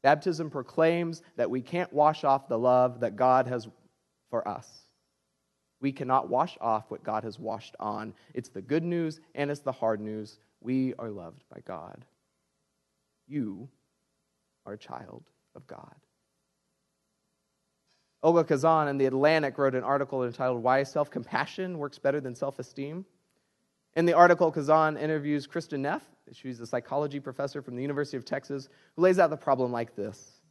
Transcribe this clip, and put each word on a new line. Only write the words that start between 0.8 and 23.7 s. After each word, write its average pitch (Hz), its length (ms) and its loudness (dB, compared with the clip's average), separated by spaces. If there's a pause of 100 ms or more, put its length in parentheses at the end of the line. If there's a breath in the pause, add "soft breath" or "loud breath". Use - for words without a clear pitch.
that 196 140 0
we 131 100 -2
can't 175 320 -4
wash 151 320 2
off 139 240 2
the 117 100 -2
love 127 420 4
that 107 160 -4
God 127 300 4
has 120 220 -6 (600)
for - 180 -4
us. 104 220 -10 (1120)
We 139 120 -2
cannot 131 360 0
wash 147 320 -2
off 110 300 -2
what - 140 -12
God 107 200 -4
has 113 140 -10
washed 110 400 -10
on. 107 340 -8 (220 soft breath)
It's 120 140 -10
the 95 140 -12
good 147 200 -2
news 170 380 -4 (140 soft breath)
and 143 160 -4
it's 143 100 -6
the 131 120 -6
hard 113 280 -2
news. 107 380 -10 (220)
We 131 380 -2
are 113 120 -10
loved 90 380 -16
by - 160 -18
God. 90 400 -14 (1200)
You 123 400 -8 (1000)
are 101 80 -12
a 107 40 -16
child - 440 -16 (320)
of - 120 -20
God. - 280 -20 (2250)
Olga 165 220 4
Kazan 156 440 2
in 139 100 -2
The 135 80 4
Atlantic 143 500 2
wrote 135 200 2
an 123 80 -2
article 135 400 0
entitled 123 380 -2
Why 127 200 4
Self-Compassion 156 960 -4
Works 143 200 -8
Better 143 220 0
Than 127 140 -10
Self-Esteem. 139 720 -10 (920)